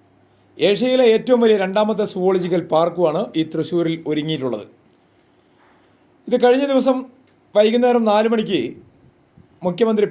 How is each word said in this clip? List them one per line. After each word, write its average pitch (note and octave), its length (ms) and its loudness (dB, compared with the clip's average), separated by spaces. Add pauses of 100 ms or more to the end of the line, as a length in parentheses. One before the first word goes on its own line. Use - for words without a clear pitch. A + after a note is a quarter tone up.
(680)
ഏഷ്യയിലെ B3+ 440 0
ഏറ്റവും A#3 300 2
വലിയ A3 200 4
രണ്ടാമത്തെ G#3 500 -2
സുവോളജിക്കൽ F3+ 480 0 (120)
പാർക്കുമാണ് E3+ 480 0 (180)
ഈ D#3+ 40 0 (100)
തൃശ്ശൂരിൽ E3 420 -4 (140)
ഒരുങ്ങിയിട്ടുള്ളത്. C3 560 -6 (1600)
ഇത് A#3+ 160 0
കഴിഞ്ഞ C4 300 4
ദിവസം C4 260 2 (560)
വൈകുന്നേരം A#3 560 2
നാല് A3 240 2
മണിക്ക് G3+ 260 -2 (1040)
മുഖ്യമന്ത്രി G#3 460 0